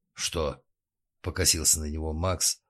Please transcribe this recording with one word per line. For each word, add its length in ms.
«Что?» — 500
покосился 600
на 60
него 260
Макс, 580